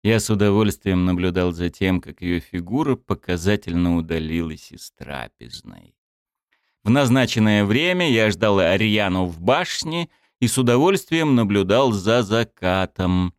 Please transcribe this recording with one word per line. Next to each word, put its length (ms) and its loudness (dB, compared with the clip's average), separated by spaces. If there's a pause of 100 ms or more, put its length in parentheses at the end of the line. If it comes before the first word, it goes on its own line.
Я 180 2
с 100 -8
удовольствием 720 0
наблюдал 480 0
за 180 -4
тем, 300 -2
как 220 -18
её 180 -2
фигура 540 -4
показательно 1000 -2
удалилась 760 -6
из 200 -20
трапезной. 1000 -16 (880)
В 60 0
назначенное 760 2
время 460 0
я 200 2
ждал 300 2
Рьяну 640 2
в 160 -8
башне 720 -2 (280)
и 80 0
с 120 -2
удовольствием 760 2
наблюдал 580 2
за 300 0
закатом. 1160 -2